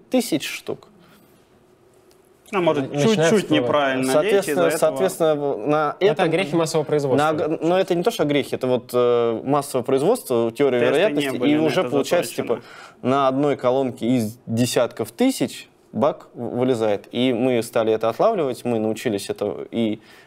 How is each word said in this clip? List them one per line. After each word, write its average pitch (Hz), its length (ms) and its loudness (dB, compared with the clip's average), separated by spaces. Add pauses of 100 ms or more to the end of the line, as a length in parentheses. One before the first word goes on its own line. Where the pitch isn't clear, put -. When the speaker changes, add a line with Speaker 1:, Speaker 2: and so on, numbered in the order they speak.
(100)
Speaker 1:
тысяч 240 380 -2
штук, - 400 -12 (1600)
Speaker 2:
Она 190 100 0
может 147 300 0
Speaker 3:
Начинает 143 160 2 (220)
Speaker 2:
чуть-чуть 208 140 2
Speaker 3:
всплывать. - 60 -4 (120)
Speaker 2:
неправильно 135 400 0
лечь 131 100 0
Speaker 1:
соответственно, 185 420 2
Speaker 2:
из-за 170 120 2
этого. - 120 0
Speaker 1:
соответственно, 156 760 0 (120)
на 147 320 0
Speaker 3:
Это 190 120 4 (120)
Speaker 1:
этом 156 60 0
Speaker 3:
грехи 180 260 0
массового 160 280 0
производства. 147 480 2
Speaker 1:
на - 0 -
г-, 160 300 -2
но 175 160 2
это 185 160 0
не 175 80 0
то, 233 80 0
что 175 140 0
грехи, 143 320 0
это 127 100 -2
вот, 123 260 0
э, 120 520 2
массовое 135 400 -2
производство, 135 680 0
теория 123 300 2
Speaker 2:
Тесты 127 140 2
не 147 40 4
Speaker 1:
вероятности, 147 400 0
Speaker 2:
были 135 140 2
Speaker 1:
и - 60 4
Speaker 2:
на 156 40 0
Speaker 1:
уже 160 200 0
Speaker 2:
это 123 80 -4
Speaker 1:
получается, 135 440 0
Speaker 2:
заточено. 120 220 -2
Speaker 1:
типа, - 100 -12 (400)
на 135 220 2
одной 135 280 0
колонке 123 500 0
из 117 300 0 (100)
десятков 117 680 0
тысяч - 560 -2 (240)
баг 139 420 -2
в-, 120 240 -8
вылезает. 110 540 0
И 123 200 0
мы 120 300 0
стали 113 300 0
это 110 160 -2
отлавливать, 165 560 -2
мы 117 160 -2
научились 107 500 -4
это 95 400 -6
и, 107 300 -2 (260)